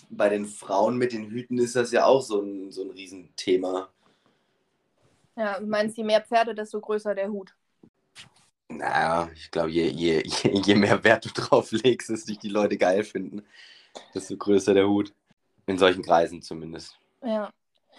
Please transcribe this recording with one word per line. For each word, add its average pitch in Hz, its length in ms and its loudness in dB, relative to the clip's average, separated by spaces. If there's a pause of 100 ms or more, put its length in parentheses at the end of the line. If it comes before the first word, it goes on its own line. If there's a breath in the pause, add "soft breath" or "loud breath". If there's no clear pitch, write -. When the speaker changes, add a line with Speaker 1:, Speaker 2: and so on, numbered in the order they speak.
Speaker 1:
bei 107 200 0
den 104 160 -2
Frauen 107 520 -2
mit 123 160 0
den 107 160 -10
Hüten 123 280 -8
ist 120 180 0
das 120 160 0
ja 113 140 2
auch 135 160 6
so 104 200 -4
ein, 98 300 -10
so 95 120 -12
ein 95 80 -12
Riesenthema. 92 960 -4 (1500)
Speaker 2:
Ja, 202 240 -4
du 208 60 -10
meinst, 214 320 -2
je 226 60 -8
mehr 214 180 2
Pferde, 226 320 0
desto 214 260 -8
größer 208 360 -4
der 196 140 -4
Hut. 202 260 -10 (1120)
Speaker 1:
Naja, 82 680 -2
ich - 160 -20
glaub, 82 200 -2
je, 82 180 2
je, 80 360 0
<laughs> - 200 -6
je, 101 180 2
je 101 140 4
mehr 104 280 4
Wert 110 220 4
du 110 40 -10
drauf - 420 0
legst, 113 380 0
dass 110 160 -6
dich 104 140 -10
die 107 100 -12
Leute 104 280 0
geil 98 260 2
finden, 98 400 -10 (680 loud breath)
desto 95 240 -10
größer 101 360 2
der 98 140 6
Hut. 101 260 0 (520)
In 95 120 -2
solchen 92 240 4
Kreisen 85 400 2
zumindest. 80 560 -14 (260)
Speaker 2:
Ja. 214 280 -6 (480 loud breath)